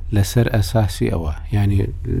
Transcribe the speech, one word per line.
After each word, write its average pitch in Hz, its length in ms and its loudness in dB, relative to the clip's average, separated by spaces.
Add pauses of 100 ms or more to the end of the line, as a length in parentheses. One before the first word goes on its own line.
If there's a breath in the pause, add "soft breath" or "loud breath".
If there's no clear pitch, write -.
(120)
لەسەر 104 420 2
ئەساسی 107 580 0
ئەوە. 82 220 -2 (180)
یعنی، 101 260 2 (420)